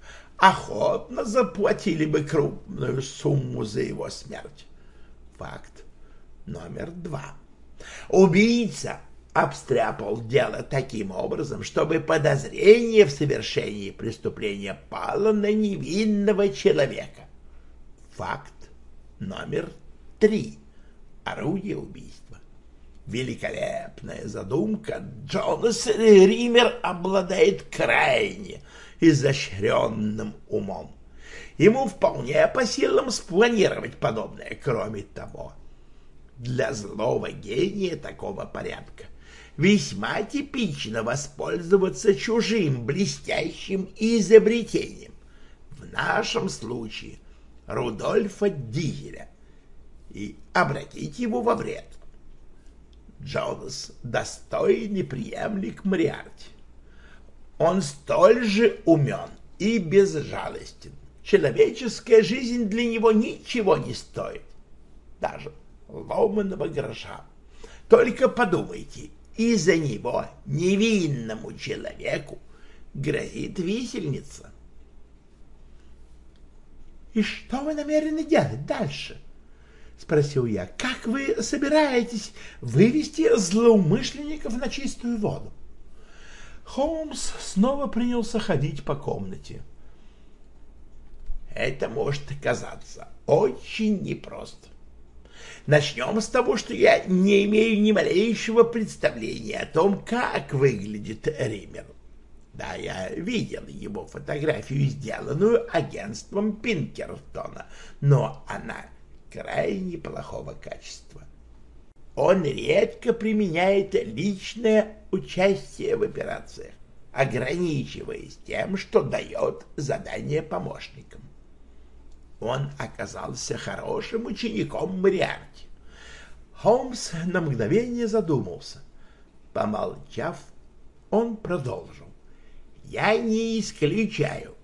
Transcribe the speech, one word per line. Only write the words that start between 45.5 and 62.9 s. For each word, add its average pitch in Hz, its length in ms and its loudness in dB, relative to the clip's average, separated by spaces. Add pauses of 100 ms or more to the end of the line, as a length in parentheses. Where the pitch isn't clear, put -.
В - 200 -16
нашем 202 580 -2
случае - 720 -10 (480)
Рудольфа 135 840 0
Дизеля, 139 800 -6 (800)
и - 280 -10 (160)
обратить 151 680 -2
его 240 220 -2
во 226 140 2
вред. - 300 -8 (1400)
Джонас - 720 -6 (120)
достойный 190 1000 -2
преемник - 840 -6
Мориарти. - 640 -2 (1080)
Он 175 240 2
столь 202 640 4
же 214 400 4
умён 117 440 4 (280)
и 220 200 2
безжалостен. 156 1120 0 (300)
Человеческая 220 1000 6
жизнь 240 460 0
для 226 160 0
него 226 260 4